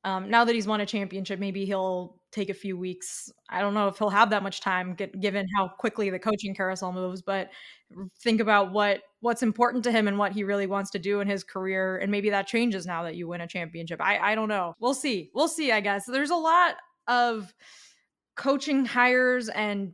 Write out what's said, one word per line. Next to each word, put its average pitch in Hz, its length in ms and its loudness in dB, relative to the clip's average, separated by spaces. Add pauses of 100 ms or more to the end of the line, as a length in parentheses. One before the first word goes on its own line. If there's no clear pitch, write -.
um, 190 280 -4
now 233 120 6
that 233 120 4
he's 208 100 0
won 214 160 0
a 202 60 -4
championship, 196 520 -4
maybe 196 260 -4
he'll 185 540 -4 (120)
take 196 180 -4
a 190 60 -4
few 190 200 -6
weeks. 180 560 -8 (160)
I 180 140 -2
don't 202 140 0
know 202 140 2
if 190 100 -8
he'll 214 100 2
have 208 220 6
that 208 100 2
much 190 180 -6
time, 185 360 -2
gi-, 190 240 -8
given 196 260 -2 (100)
how 190 120 2
quickly 208 420 -2
the 185 80 -4
coaching 202 380 -4
carousel 185 380 -2
moves, 185 280 -6
but 190 300 -4 (720)
think 226 180 4
about 202 300 4
what, 202 300 2 (180)
what's 233 240 -2
important 233 400 2
to 240 80 2
him 220 160 4
and 202 100 0
what 202 140 2
he 202 120 -2
really 202 220 0
wants 196 240 -2
to - 100 -8
do 202 200 0
in 196 80 0
his 196 160 -2
career. 190 560 -2
And 196 120 0
maybe 208 200 2
that 196 160 0
changes 220 400 0
now 170 160 -4
that 165 120 -6
you 175 120 -8
win 175 140 -8
a 170 60 -8
championship. 165 540 -8
I, 202 300 4
I - 20 2
don't 220 160 0
know. 180 300 0
We'll 254 160 2
see. 220 400 -2
We'll 302 120 4
see, 302 240 0
I 214 80 4
guess. 202 280 -2
There's 277 240 0
a 359 40 4
lot 330 380 4 (340)
of 233 460 0 (840)
coaching 277 500 2
hires 247 640 4
and 202 440 -2